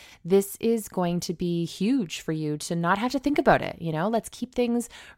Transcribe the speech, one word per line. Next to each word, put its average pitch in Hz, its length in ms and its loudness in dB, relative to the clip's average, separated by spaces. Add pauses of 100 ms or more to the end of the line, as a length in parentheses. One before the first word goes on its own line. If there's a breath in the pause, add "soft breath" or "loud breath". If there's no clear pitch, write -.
(240 loud breath)
this 196 360 2
is 226 280 0
going 175 320 -2
to 175 140 -6
be 170 300 -2
huge 202 560 -2
for - 120 -6
you 156 260 -2
to 170 180 -6
not 170 220 2
have 247 140 -2
to 277 60 -2
think 294 200 2
about 208 220 6
it. - 200 -6
You 165 120 -4
know, 160 160 0
let's 226 200 -2
keep - 260 -12
things 240 340 0 (300 loud breath)